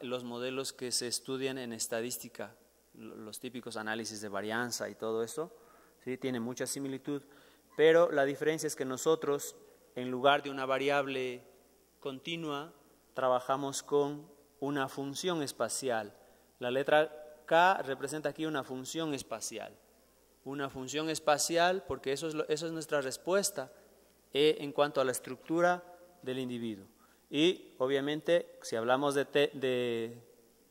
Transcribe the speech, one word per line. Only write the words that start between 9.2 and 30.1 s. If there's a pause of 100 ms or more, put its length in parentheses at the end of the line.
en
lugar
de
una
variable (580)
continua, (400)
trabajamos
con (320)
una
función
espacial. (440)
La
letra (300)
K
representa
aquí
una
función
espacial. (720)
Una
función
espacial,
porque
eso
es
lo,
eso
es
nuestra
respuesta, (580)
eh,
en
cuanto
a
la
estructura (380)
del
individuo. (440)
Y,
obviamente,
si
hablamos
de
te-,
de (500)